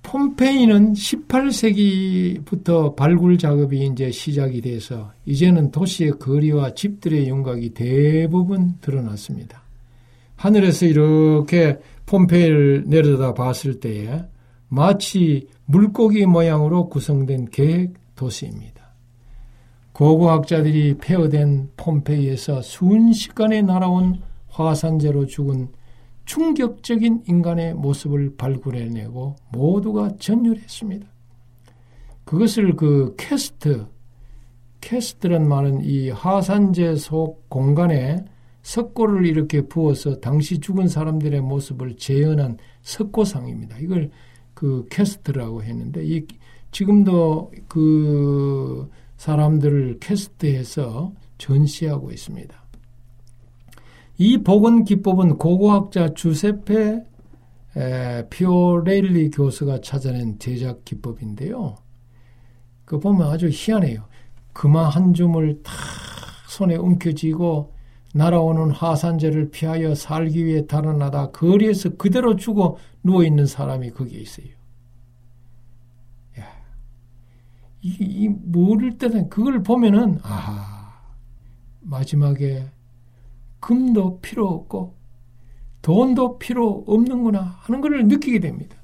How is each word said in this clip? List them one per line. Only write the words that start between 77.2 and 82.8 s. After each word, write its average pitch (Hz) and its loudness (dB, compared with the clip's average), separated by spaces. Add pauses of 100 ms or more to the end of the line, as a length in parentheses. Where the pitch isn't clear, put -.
이, 180 -8
이 196 -2
모를 202 0
때는 226 -2
그걸 247 -2
보면은, 214 2
"아하, 101 -12 (880)
마지막에 139 -2 (920)